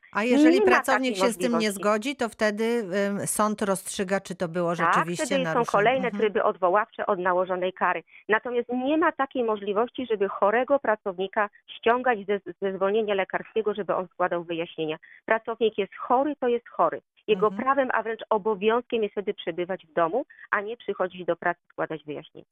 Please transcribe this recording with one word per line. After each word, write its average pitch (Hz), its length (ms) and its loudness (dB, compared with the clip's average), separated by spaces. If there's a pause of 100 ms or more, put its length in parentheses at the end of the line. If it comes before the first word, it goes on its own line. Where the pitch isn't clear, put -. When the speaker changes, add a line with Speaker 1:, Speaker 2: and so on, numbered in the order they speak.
(120)
Speaker 1:
A 202 120 -2
jeżeli 285 360 6
Speaker 2:
Nie 415 60 4
ma 370 60 6
Speaker 1:
pracownik 262 440 2
Speaker 2:
takiej 214 120 2
Speaker 1:
się 226 60 0
z - 40 -8
tym 240 140 -2
nie 240 40 0
Speaker 2:
możliwości. 208 260 0
Speaker 1:
zgodzi, 220 340 0
to 233 140 -4
wtedy, 214 340 -2 (440)
ym, 202 200 -4
sąd 214 340 0
rozstrzyga, 196 580 -2
czy - 160 -10
to 180 120 -4
było 170 280 -2
Speaker 2:
Tak, 170 180 2
Speaker 1:
rzeczywiście 175 320 0
Speaker 2:
wtedy 180 200 0
są 160 80 -2
Speaker 1:
naruszenie. 233 180 0
Speaker 2:
kolejne 240 360 4
Speaker 1:
Mhm. 202 140 -4
Speaker 2:
tryby 214 220 0
odwoławcze 208 640 0
od 190 140 0
nałożonej 180 540 0
kary. 180 300 0 (260)
Natomiast 240 400 0
nie 254 280 0
ma 320 140 4
takiej 269 320 -2
możliwości, 214 680 -2
żeby 202 200 0
chorego 240 500 2
pracownika 208 720 -2 (180)
ściągać 240 600 0
ze, 202 120 -2 (220)
ze 196 140 -2
zwolnienia 202 380 0
lekarskiego, 196 600 -2
żeby 196 220 -2
on 185 120 -4
składał 175 360 -2
wyjaśnienia. 160 540 -6 (280)
Pracownik 226 520 -2
jest 190 220 -4
chory, 277 400 0
to 254 80 -2
jest 240 220 -2
chory. 151 320 0 (260)
Jego 208 200 2
Speaker 1:
Mhm. 202 160 -2
Speaker 2:
prawem, 262 300 2
a 220 100 4
wręcz 220 260 -6
obowiązkiem 220 720 0
jest 202 100 -2
wtedy 202 200 -4
przebywać 175 520 -6
w - 80 -20
domu, 196 320 0 (260)
a 208 100 2
nie 220 160 -10
przychodzić 185 480 -6
do 170 100 0
pracy, 175 240 -4 (120)
składać 160 320 -6
wyjaśnienia. 147 480 -14